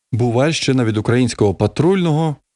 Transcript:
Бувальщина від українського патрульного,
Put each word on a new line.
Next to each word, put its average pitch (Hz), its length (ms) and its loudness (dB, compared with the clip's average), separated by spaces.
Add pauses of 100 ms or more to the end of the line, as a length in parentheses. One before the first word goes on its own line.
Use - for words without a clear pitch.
(120)
Бувальщина 127 720 0
від 110 120 -2
українського 113 580 0
патрульного, 160 800 0 (200)